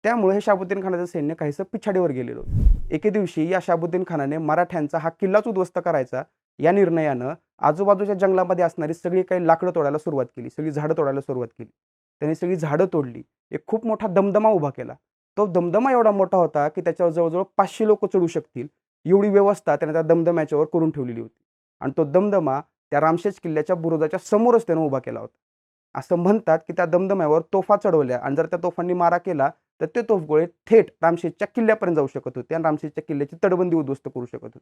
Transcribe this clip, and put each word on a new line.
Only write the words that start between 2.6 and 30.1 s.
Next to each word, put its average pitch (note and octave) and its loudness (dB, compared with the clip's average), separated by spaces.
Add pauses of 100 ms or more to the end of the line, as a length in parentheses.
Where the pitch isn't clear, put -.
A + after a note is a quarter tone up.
एके D#3+ 0
दिवशी F3 0
या F#3 0
शहाबुद्दीन F3 -2
खानाने D3 -2
मराठ्यांचा D#3+ -2
हा D#3+ -2
किल्लाच G3+ 2
उद्ध्वस्त F#3 -2
करायचा C#3 -2 (360)
या D#3 4
निर्णयानं D#3+ 0 (260)
आजूबाजूच्या G3 0
जंगलामध्ये F3+ 0
असणारी E3 -4
सगळी F3+ -4
काही F3+ -2
लाकडं E3 2
तोडायला D3 0
सुरुवात C#3+ -4
केली, B2 -14
सगळी D#3 -8
झाडं D3+ -2
तोडायला C#3 0
सुरुवात B2 -6
केली. - -18 (480)
त्यांनी D3+ -2
सगळी F3+ -2
झाडं D#3+ 0
तोडली, B2+ -4 (280)
एक - -8
खूप A3 -4
मोठा G#3+ -4
दमदमा G3+ 2
उभा D#3 0
केला. B2 -12 (440)
तो G#3 0
दमदमा F3+ 0
एवढा A3+ 4
मोठा G3 2
होता D3+ 2
की F3+ -6
त्याच्यावर E3 0
जवळजवळ E3+ 0 (140)
पाचशे G3+ 0
लोकं G#3 2
चढू F3+ 2
शकतील D3 -8 (380)
एवढी G3+ 4
व्यवस्था G3 2
त्याने D#3 -4
त्या E3 2
दमदम्याच्यावर D#3+ 2
करून D#3+ 2
ठेवलेली B2 -8
होती. - -18 (360)
आणि C#3 -4
तो E3 2
दमदमा D#3+ 2 (300)
त्या D3 2
रामशेज E3+ 2
किल्ल्याच्या D#3 -2
बुरुजाच्या D#3+ -2
समोरच A3+ 2
त्यानं D#3+ 0
उभा C3+ -2
केला A#2 -10
होता. A2 -16 (640)
असं F3 0
म्हणतात F3 2
की - -10
त्या F3 0
दमदम्यावर E3+ 2 (120)
तोफा G3 2
चढवल्या C#3 2
आणि C#3 -4
जर E3 0
त्या E3+ -6
तोफांनी F3 -4
मारा F3 2
केला D3 -2 (300)
तर E3 -2
ते A#3 -4
तोफगोळे E3 0 (200)